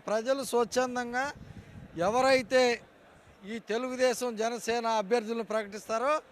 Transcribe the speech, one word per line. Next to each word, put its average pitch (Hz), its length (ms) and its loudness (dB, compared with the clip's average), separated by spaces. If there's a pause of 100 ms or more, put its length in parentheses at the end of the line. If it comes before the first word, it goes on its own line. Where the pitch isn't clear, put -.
(100)
ప్రజలు 233 320 0 (100)
స్వచ్ఛందంగా 247 720 0 (800)
ఎవరైతే 254 560 4 (880)
ఈ 233 40 -8 (160)
తెలుగుదేశం, 247 580 0 (140)
జనసేన 233 420 -2 (160)
అభ్యర్థులను 226 520 0
ప్రకటిస్తారో 220 600 -2 (180)